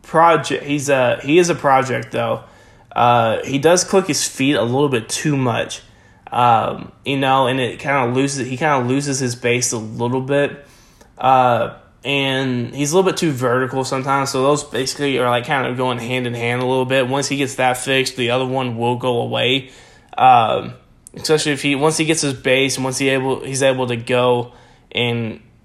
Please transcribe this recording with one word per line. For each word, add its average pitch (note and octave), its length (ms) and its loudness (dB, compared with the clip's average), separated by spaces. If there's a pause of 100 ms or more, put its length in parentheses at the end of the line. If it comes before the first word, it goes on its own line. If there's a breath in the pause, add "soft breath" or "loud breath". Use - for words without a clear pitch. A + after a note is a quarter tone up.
project. E3 600 2
He's C#3+ 240 -4
a, B2+ 340 2
he D3 160 4
is F3 100 6
a E3 60 2
project, C3 560 0
though. A#2 320 -4 (480 loud breath)
Uh, A#2 540 2
he C3+ 140 -4
does F3 260 4
click F#3+ 220 2
his - 200 -4
feet C#3 280 -2
a G2+ 80 0
little C3 260 0
bit A#2 200 -2
too D3 280 -2
much. B2 460 -4 (500 soft breath)
Um, A#2 580 2 (140)
you C#3 120 -4
know, C3+ 300 2
and C3 140 0
it A#2 180 -4
kinda C#3 340 -2
loses, C3+ 360 -2
he B2+ 80 -6
kinda D3 320 0
loses C#3 320 -2
his A#2+ 160 -4
base B2 340 -2
a B2 80 -4
little A#2+ 420 -4
bit. C#3 460 -2 (500 soft breath)
Uh, B2+ 600 2 (280)
and C3 720 -2
he's C#3+ 180 -2
a F3+ 40 2
little F#3+ 120 4
bit - 80 -2
too E3 140 0
vertical B2+ 540 0
sometimes, C3+ 460 -2
so C3+ 120 0
those D3 220 2
basically C3+ 540 -4
are, B2 120 0
like, A#2+ 160 0
kind C3+ 200 -2
of B2 100 -4
going B2+ 220 -2
hand B2 280 -4
in A#2+ 80 -6
hand A#2+ 260 -2
a B2+ 60 -2
little C3 180 0
bit. B2+ 240 0
Once C#3 200 -2
he C#3 80 -2
gets C3+ 180 -2
that B2+ 220 2
fixed, C3 400 -2
the A#2+ 140 -2
other C3 140 0
one B2+ 320 -4
will A#2+ 200 0
go B2 240 -2
away. A#2+ 500 -2 (460 loud breath)
Um, A#2+ 580 4 (400)
especially D#3 380 0
if C3 100 -4
he, C#3+ 120 0
once D3+ 220 2
he D#3+ 80 0
gets D#3 160 0
his C#3 140 -2
base, C3 440 0
once C3 200 -4
he C#3 100 0
able, C3 360 -2
he's B2+ 180 -4
able B2+ 260 2
to B2 80 -2
go B2 560 0 (400 soft breath)
and A#2 480 -4 (240)